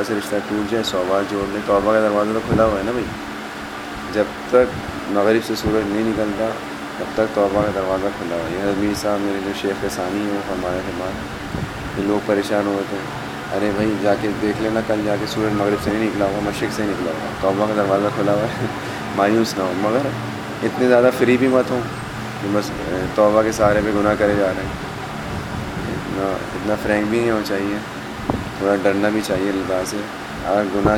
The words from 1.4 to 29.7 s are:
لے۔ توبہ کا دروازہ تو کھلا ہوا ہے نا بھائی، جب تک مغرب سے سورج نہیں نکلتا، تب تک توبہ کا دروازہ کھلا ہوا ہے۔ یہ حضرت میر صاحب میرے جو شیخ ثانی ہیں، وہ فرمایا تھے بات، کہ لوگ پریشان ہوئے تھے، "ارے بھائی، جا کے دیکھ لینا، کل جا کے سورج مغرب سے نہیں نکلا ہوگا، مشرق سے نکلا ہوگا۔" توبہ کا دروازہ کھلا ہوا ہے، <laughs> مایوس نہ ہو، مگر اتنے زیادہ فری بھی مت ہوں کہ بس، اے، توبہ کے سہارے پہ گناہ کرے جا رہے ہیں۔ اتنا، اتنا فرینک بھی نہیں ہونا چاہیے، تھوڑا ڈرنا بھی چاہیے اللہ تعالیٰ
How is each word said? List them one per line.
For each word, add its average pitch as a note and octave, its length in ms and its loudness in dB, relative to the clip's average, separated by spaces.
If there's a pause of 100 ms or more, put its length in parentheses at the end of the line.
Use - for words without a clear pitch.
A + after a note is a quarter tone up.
لے۔ G#2 140 -4
توبہ G2+ 260 4
کا A2 80 6
دروازہ G#2 340 2
تو A2+ 140 0
کھلا A2 160 4
ہوا G#2 140 2
ہے G2 60 -2
نا A2 60 0
بھائی، A#2+ 160 -2 (1040)
جب G#2+ 120 2 (240)
تک B2 280 4 (340)
مغرب G#2+ 360 4
سے A2+ 100 -2
سورج G#2+ 320 2
نہیں A2 200 0
نکلتا، G#2+ 400 0 (500)
تب F#2+ 60 -4 (100)
تک A2 200 2
توبہ G2+ 280 4
کا G#2 120 2
دروازہ F#2+ 320 0 (120)
کھلا E2+ 180 -4
ہوا E2 100 -2
ہے۔ E2+ 100 -4
یہ G2 60 -2
حضرت G2+ 160 0
میر G#2 240 0
صاحب G#2 180 0
میرے G2 240 -2
جو G2+ 80 -4 (100)
شیخ G2 280 -2
ثانی G2 300 -2
ہیں، G2+ 160 -2
وہ G2 120 -4
فرمایا F2+ 360 -2
تھے F#2 140 -6
بات، F#2 140 -4 (840)
کہ G2+ 60 -2
لوگ G#2 240 2
پریشان G2+ 400 2
ہوئے G2+ 220 0
تھے، G2+ 80 -4 (600)
"ارے G#2 180 2
بھائی، G#2+ 280 2
جا G2+ 180 4
کے A2 80 -2 (140)
دیکھ G#2 200 0
لینا، A2 240 0
کل G#2+ 180 0
جا G#2 160 2
کے G#2+ 80 -2
سورج G#2+ 240 0
مغرب G#2 320 0
سے G#2 60 0
نہیں G#2+ 140 0
نکلا G2+ 200 0
ہوگا، G2 180 0
مشرق G#2 340 -2
سے A2 60 -2
نکلا F2+ 280 -2
ہوگا۔" D#2 180 -4 (120)
توبہ G2 260 2
کا G#2+ 100 0
دروازہ G2 380 2
کھلا G2+ 180 2
ہوا G#2 100 2
ہے، G#2 240 -2 (200)
<laughs> - 300 -6
مایوس A2 400 4
نہ G2 60 -2
ہو، F#2 140 0
مگر G#2+ 240 2 (600)
اتنے A#2+ 260 2
زیادہ B2 300 8
فری B2 180 6
بھی C3 120 4
مت B2+ 220 4
ہوں B2 100 0 (640)
کہ G2+ 100 -2
بس، G#2 180 0
اے، F#2 340 -4 (100)
توبہ G#2+ 280 6
کے A2 100 2
سہارے G#2 320 4
پہ G#2+ 60 2 (100)
گناہ G#2 180 4
کرے G#2 160 4
جا G2+ 120 4
رہے F#2+ 160 0
ہیں۔ G2 80 -4 (1200)
اتنا، G2 420 -2
اتنا F#2+ 500 -2
فرینک G#2 280 2
بھی A#2 100 2
نہیں A#2 100 2
ہونا G#2+ 180 0
چاہیے، G2+ 280 -2 (840)
تھوڑا G2+ 240 4
ڈرنا G2+ 260 4
بھی G#2+ 180 2
چاہیے G2 220 0
اللہ F#2+ 200 0
تعالیٰ F#2 180 0